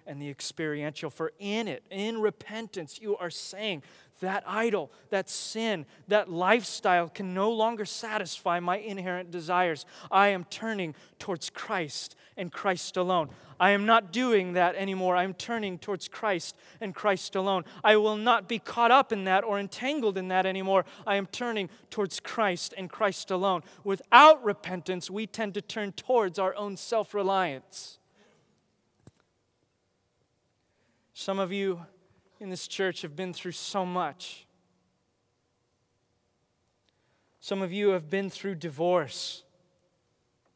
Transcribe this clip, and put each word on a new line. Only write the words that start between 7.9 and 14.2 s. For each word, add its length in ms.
my 180
inherent 540
desires. 540
I 200
am 160
turning 500
towards 300
Christ 680
and 160
Christ 460
alone. 320
I 100
am 160
not 260
doing 420